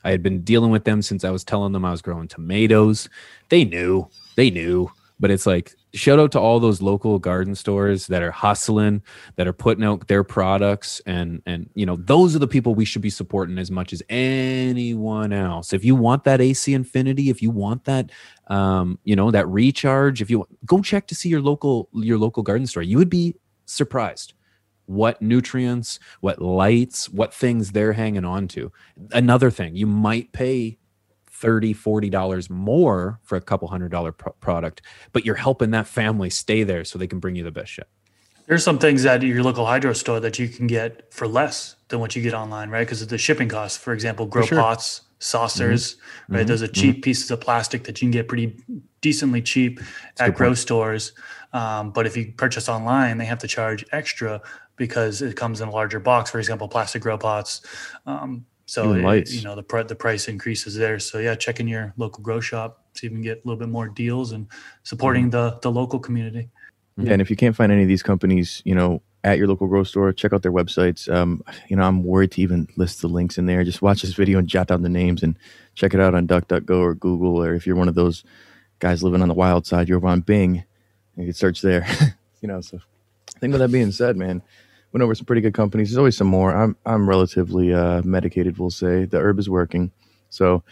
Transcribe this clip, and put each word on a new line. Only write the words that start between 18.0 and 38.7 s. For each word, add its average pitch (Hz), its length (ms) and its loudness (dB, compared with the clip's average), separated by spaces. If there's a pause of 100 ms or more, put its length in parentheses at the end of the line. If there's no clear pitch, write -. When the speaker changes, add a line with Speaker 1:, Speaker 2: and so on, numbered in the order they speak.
Speaker 1:
um, 95 560 0
you 101 120 2
know, 104 140 4
that 101 180 4
recharge, 135 760 2
if 101 80 -6
you 107 160 0 (180)
go 180 180 4
check 202 260 -2
to 165 60 -10
see - 140 -6
your 160 120 2
local, 139 520 0
your 113 260 0
local 113 240 0
garden 120 240 -2
store, 90 160 -6
you 98 160 2
would 180 120 6
be 170 240 0 (320)
surprised - 640 -4 (540)
what 107 340 0
nutrients, 123 800 -2 (220)
what - 200 -4
lights, 98 680 0
what 104 260 -4
things 117 380 -2
they're 104 220 0
hanging 107 300 -2
on 92 220 -4
to. - 240 -10 (420)
Another 123 380 6
thing, 85 240 -8
you 101 120 -2
might 107 460 0
pay 127 460 -4 (500)
thirty, 113 440 0
forty 107 360 -2
dollars 95 400 -2
more 104 760 0
for - 140 -6
a 87 40 -2
couple 90 280 -4
hundred 90 220 -8
dollar 85 220 -4
pro-, - 220 -12
product, 85 460 -6 (320)
but 117 140 -2
you're 107 80 0
helping 127 380 0
that 110 160 0
family 107 420 -2
stay 110 320 -2
there 90 220 -2
so - 140 -12
they 92 100 -4
can 92 100 -8
bring 90 160 -6
you 87 100 -6
the 82 60 -8
best - 220 -12
shit. - 160 -18 (580)
Speaker 2:
There's 165 160 2
some 156 160 2